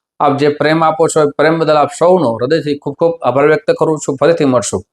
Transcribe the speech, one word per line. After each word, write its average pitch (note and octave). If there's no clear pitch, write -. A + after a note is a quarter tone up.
આપ C#3+
જે D3
પ્રેમ D3+
આપો D#3+
છો, D#3+
એ D3
પ્રેમ D#3+
બદલ D#3
આપ C#3
સૌનો E3+
હૃદયથી C#3+
ખૂબ C#3+
ખૂબ E3
આભાર C3+
વ્યક્ત D#3
કરું D#3
છું. D3
ફરીથી D#3+
મળશું. A2+